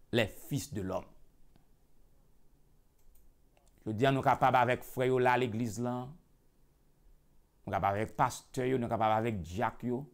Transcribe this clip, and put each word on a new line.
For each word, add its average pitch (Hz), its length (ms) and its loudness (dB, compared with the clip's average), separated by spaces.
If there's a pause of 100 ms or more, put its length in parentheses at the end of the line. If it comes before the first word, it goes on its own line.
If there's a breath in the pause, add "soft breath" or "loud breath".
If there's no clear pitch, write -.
(120)
lè 110 160 2 (220)
fis 139 240 -6
de 101 100 -6
lòm." 92 220 -4 (2750)
Jodi 110 240 0
a 135 80 6
nou 131 80 0
kapab 127 320 4
avèk 123 320 2
frè 127 220 0
yo 127 100 2
la, 123 200 4
l'egliz 117 440 -4
lan. 123 240 -6 (1600)
Nou 98 100 -6
kapab 101 240 0
avèk 110 180 -4
pastè 127 540 -2
yo, 127 100 2
nou 117 120 -2
kapab 110 260 2
avèk 110 260 0
dyak 104 440 -4
yo. 123 160 -2 (100)